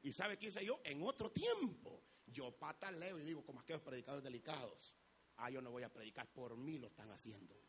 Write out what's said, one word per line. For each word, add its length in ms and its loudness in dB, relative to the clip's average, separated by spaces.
¿Y 100 2
sabe 260 4
qué 100 0
hice 160 0
yo? 200 4
En 180 2
otro 280 2
tiempo, 720 4
yo 260 -4
pataleo 680 -2
y 60 -2
digo, 200 0
como 160 -8
aquellos 220 0
predicadores 420 -2
delicados, 720 -2
"Ah, 140 2
yo 120 0
no 80 -2
voy 140 0
a 60 -4
predicar, 420 -4
por 240 -4
mí 220 0
lo 100 -6
están 220 -12
haciendo." 480 -10